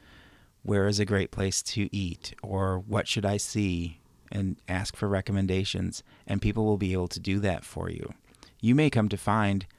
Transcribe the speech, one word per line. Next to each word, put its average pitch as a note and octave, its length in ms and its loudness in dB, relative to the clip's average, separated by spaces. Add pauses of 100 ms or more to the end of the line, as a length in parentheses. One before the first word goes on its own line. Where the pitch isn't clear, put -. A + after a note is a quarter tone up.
(640)
Where G2+ 260 2
is G2+ 100 2
a G#2 60 4
great G2 260 0
place F#2+ 320 -2
to - 320 -4
eat?" F#2 480 -4
Or, F#2+ 360 0
"What G#2+ 280 -2
should G2+ 200 -2
I G2+ 100 2
see?" F2 640 -2 (320)
And G2 240 -2 (100)
ask F#2 300 -4
for G#2 120 -2
recommendations, F#2+ 920 0 (240)
and G2+ 160 -2
people G#2+ 220 2
will G#2+ 140 4
be F#2 140 0
able F2+ 160 0
to F2 120 -8
do F#2+ 200 0
that G2 240 0
for F2 260 -8
you. - 240 -8 (460)
You A#2 140 4
may D3+ 160 6
come G#2+ 200 4
to G#2 60 -4
find G2+ 500 2 (120)